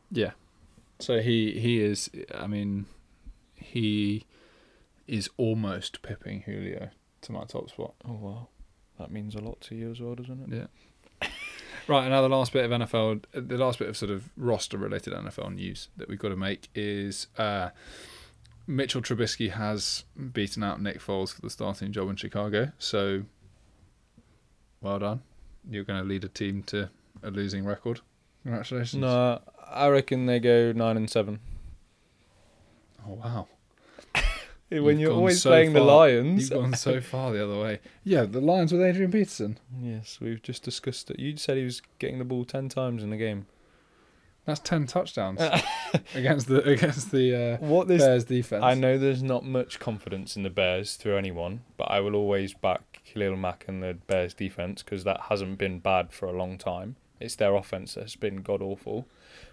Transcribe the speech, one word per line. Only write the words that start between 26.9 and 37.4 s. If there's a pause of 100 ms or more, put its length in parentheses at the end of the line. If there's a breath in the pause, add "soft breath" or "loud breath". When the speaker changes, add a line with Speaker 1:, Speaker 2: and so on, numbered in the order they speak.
Speaker 1:
a
losing
record. (420)
Congratulations.
Speaker 2:
No, (260)
I
reckon
they
go
nine
and
seven. (1700 loud breath)
Speaker 1:
Oh,
wow. (640 loud breath)
Speaker 2:
<laughs> (480 loud breath)
When
Speaker 1:
You've
Speaker 2:
you're
Speaker 1:
gone
Speaker 2:
always
Speaker 1:
so
Speaker 2:
playing
the
Speaker 1:
far,
Speaker 2:
Lions. (100)
Speaker 1:
you've
gone
so
far
the